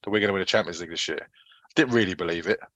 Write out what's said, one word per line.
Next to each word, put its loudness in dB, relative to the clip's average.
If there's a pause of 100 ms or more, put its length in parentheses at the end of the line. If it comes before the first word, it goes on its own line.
that -6
we're 0
gonna 2
win -2
the -2
Champions 0
League -10
this -6
year. -4
I -20
didn't 4
really 4
believe -2
it 0 (160)